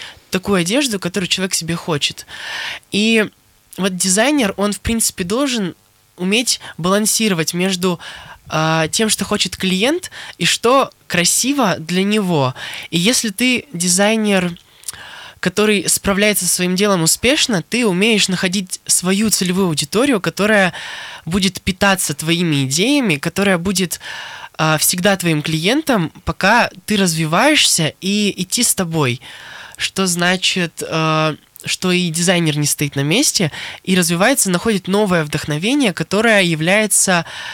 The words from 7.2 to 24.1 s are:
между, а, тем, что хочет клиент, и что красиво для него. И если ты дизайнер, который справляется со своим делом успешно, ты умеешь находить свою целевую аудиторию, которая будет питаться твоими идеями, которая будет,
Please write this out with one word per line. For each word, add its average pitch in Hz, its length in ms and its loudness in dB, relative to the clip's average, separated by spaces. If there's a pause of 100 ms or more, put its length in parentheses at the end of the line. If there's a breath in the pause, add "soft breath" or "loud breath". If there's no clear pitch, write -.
между, 180 460 -2 (480 loud breath)
а, 160 400 0
тем, 220 220 0
что 202 160 -2
хочет 202 320 -2
клиент, 208 520 0 (280 loud breath)
и 175 80 -2
что 247 440 2 (180)
красиво 196 720 0
для 180 260 -2
него. 180 500 2 (360 loud breath)
И 165 100 -2
если 220 300 0
ты 247 440 0
дизайнер, 185 840 0 (840 loud breath)
который 208 500 0
справляется 202 580 2
со - 80 0
своим 185 200 0
делом 190 280 2
успешно, 226 640 2
ты 240 180 0
умеешь 202 440 2
находить 190 560 -4
свою 196 440 0
целевую 180 380 0
аудиторию, 196 540 0
которая 196 520 2 (520 loud breath)
будет 185 360 -2
питаться 190 520 0
твоими 160 520 0
идеями, 196 520 2
которая 190 400 0
будет, 180 420 -2 (580 loud breath)